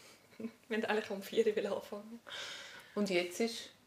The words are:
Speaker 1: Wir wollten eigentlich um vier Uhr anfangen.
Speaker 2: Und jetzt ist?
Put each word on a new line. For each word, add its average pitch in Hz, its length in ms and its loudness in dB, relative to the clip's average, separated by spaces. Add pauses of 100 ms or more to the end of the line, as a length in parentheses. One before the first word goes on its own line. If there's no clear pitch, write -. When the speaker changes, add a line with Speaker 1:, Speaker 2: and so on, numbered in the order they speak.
(380)
Speaker 1:
Wir 226 100 -6 (300)
wollten 226 80 0
eigentlich 214 240 2
um 196 120 -2
vier 220 240 4
Uhr 202 300 2
anfangen. 220 440 -8 (760)
Speaker 2:
Und 208 160 2
jetzt 175 300 2
ist? - 280 0 (180)